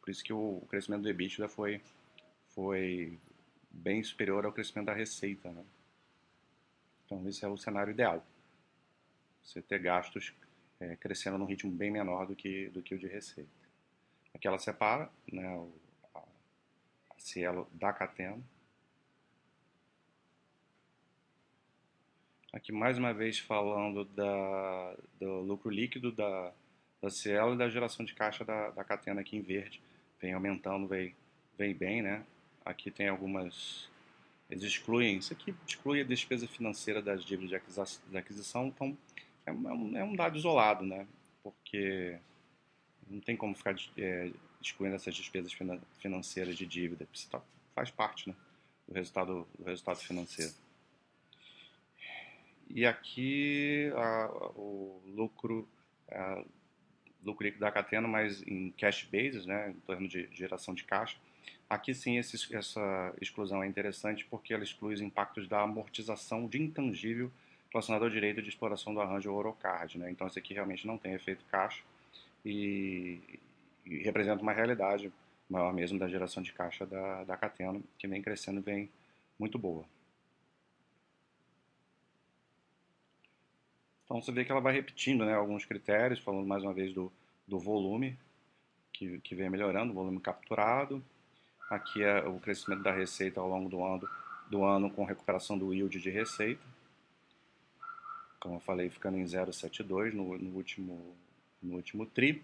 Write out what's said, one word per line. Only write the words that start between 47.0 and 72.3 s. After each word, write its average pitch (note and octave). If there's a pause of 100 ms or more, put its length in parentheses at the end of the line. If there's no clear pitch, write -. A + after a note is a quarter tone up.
porque -
isso -
tá, - (340)
faz B2+
parte, -
né, F#2 (520)
do -
resultado, F#2 (100)
do F2+
resultado F2+
financeiro. E2 (2250)
E A#2
aqui C#3+
a, A2+ (280)
o G2
lucro, A2 (460)
a, F#2+ (800)
lucro G#2
líquido G#2
da G#2
Cateno, G#2+
mas G#2+
em F#2
cash -
basis, A2
né, G2+
em E2+
termos F#2
de F2+
geração F#2
de F2
caixa. G#2 (540)
Aqui G#2+
sim A#2+
esse, A#2
essa G2
exclusão G2
é G2
interessante G2+
porque -
ela G#2+
exclui G#2+
os G2+
impactos G2+
da G#2
amortização A2
de A#2
intangível B2 (380)
relacionado A2
ao A#2
direito G#2+
de E2+
exploração G#2
do G#2
arranjo G2
Orocard, F#2+
né? F2
Então F2+
esse F#2
aqui G2
realmente F#2+
não A2+
tem F#2+
efeito F#2+
caixa G2 (600)